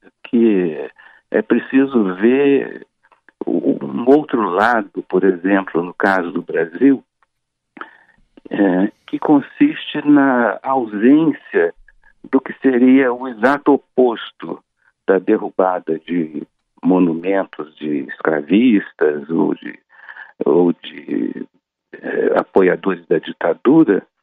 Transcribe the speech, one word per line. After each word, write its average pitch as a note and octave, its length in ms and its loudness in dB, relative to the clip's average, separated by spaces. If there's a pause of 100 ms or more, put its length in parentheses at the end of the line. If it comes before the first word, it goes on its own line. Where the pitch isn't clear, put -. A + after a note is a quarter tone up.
(300)
que F#2+ 480 2 (520)
é - 100 0
preciso B2 760 0
ver C3 720 0 (600)
o, - 380 -2
um - 220 -8
outro C3+ 440 4
lado, G#2+ 580 -2
por F#3 160 0
exemplo, G2 580 0
no F2 120 -10
caso F#2+ 360 -2
do - 120 -6
Brasil, F2 600 0 (1500)
eh, F#2+ 420 0 (160)
que D3 100 -8
consiste D3 880 0
na C3+ 560 2
ausência B2 1120 0 (560)
do C3+ 100 0
que - 200 -10
seria B2+ 520 4
o B2 140 -10
exato C3 460 0
oposto - 880 -2 (420)
da F#2+ 140 2
derrubada F#2 800 -2
de D#2 460 -6 (360)
monumentos F2 960 -2
de D2 320 -6
escravistas D#2 1200 0
ou E2 240 0
de - 240 -14 (680)
ou F2 280 2
de, - 720 -10 (460)
eh, - 440 -4
apoiadores F#2 680 0
da E2 120 0
ditadura, F2+ 840 0 (200)